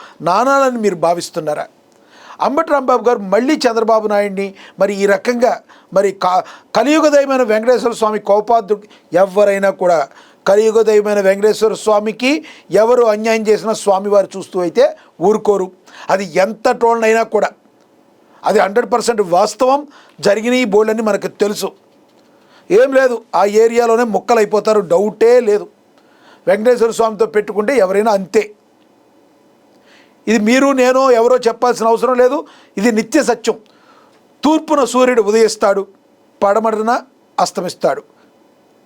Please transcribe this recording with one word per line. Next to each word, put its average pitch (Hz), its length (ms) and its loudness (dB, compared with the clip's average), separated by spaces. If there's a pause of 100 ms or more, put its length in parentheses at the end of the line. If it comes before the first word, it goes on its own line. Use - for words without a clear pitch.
(200)
నానాలని 247 580 0
మీరు 208 160 -2
భావిస్తున్నారా? 165 720 -4 (760)
అంబటి 311 300 -2
రాంబాబు 254 380 0
గారు 240 100 0
మళ్ళీ 214 360 0
చంద్రబాబు 220 540 0
నాయుడిని 196 460 -4 (260)
మరి 202 140 0
ఈ 196 120 -2
రకంగా, 214 540 0 (340)
మరి 196 220 0 (100)
క-, 180 160 0 (320)
కలియుగ 302 340 2
దైవమైన 277 340 2
వెంకటేశ్వర 226 500 0
స్వామి 214 260 -2
కోపాద్రుడు, 208 640 0 (300)
ఎవరైనా 196 580 2
కూడా 175 380 0 (380)
కలియుగ 214 360 2
దైవమైన 208 380 2
వెంకటేశ్వర 202 540 0
స్వామికి 220 720 -2 (260)
ఎవరు 226 320 2
అన్యాయం 220 460 0
చేసినా 208 240 0
స్వామివారు 202 640 0
చూస్తూ 185 240 -8
అయితే 233 360 0 (260)
ఊరుకోరు. 202 500 0 (380)
అది 180 280 -2
ఎంత 220 320 0
ట్రోల్నైనా 233 520 0
కూడా 208 280 -2 (920)
అది 202 140 0
హండ్రెడ్ 202 340 -2
పర్సెంట్ 233 280 -2
వాస్తవం. 214 640 0 (340)
జరిగిన 214 320 0
ఈ 254 120 0
బోల్డని 220 380 0
మనకు 202 240 -4
తెలుసు. 202 460 -6 (960)
ఏం 254 220 2
లేదు, 254 300 0 (120)
ఆ 175 100 2
ఏరియాలోనే 226 600 2
మొక్కలైపోతారు, 214 760 0
డౌటే 208 600 2
లేదు. 208 280 -2 (800)
వెంకటేశ్వర 214 440 2
స్వామితో 220 360 -2
పెట్టుకుంటే 208 500 -4
ఎవరైనా 202 360 0
అంతే. 196 400 -4 (1800)
ఇది 220 100 2
మీరు 262 340 2
నేను 262 380 2
ఎవరో 240 260 4
చెప్పాల్సిన 226 500 -2
అవసరం 233 280 0
లేదు, 254 320 0 (320)
ఇది 226 140 0
నిత్య 226 300 -2
సత్యం. 233 320 -2 (920)
తూర్పున 302 400 0
సూర్యుడు 247 380 0
ఉదయిస్తాడు, 208 640 0 (560)
పడమరన 220 600 -2 (380)
అస్తమిస్తాడు, 175 640 -4 (840)